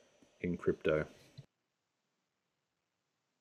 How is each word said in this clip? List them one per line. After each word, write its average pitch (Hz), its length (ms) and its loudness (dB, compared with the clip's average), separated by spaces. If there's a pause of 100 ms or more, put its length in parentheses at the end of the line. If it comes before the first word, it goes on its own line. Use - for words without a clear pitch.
(420)
in 87 160 -2
crypto. 78 480 0 (2250)